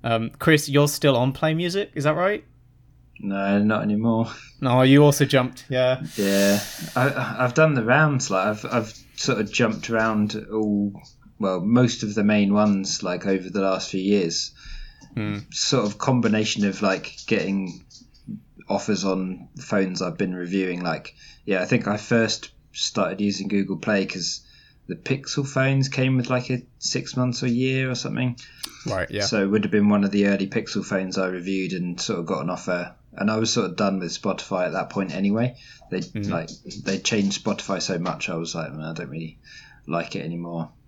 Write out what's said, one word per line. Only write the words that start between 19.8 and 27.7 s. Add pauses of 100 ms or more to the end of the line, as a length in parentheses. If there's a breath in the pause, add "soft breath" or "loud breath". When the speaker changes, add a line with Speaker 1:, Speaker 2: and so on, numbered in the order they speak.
Speaker 2:
I've
been
reviewing.
Like, (300 soft breath)
yeah,
I
think
I
first (200)
started
using
Google
Play
'cause (400 soft breath)
the
Pixel
phones
came
with,
like,
a (160)
six
months
or
year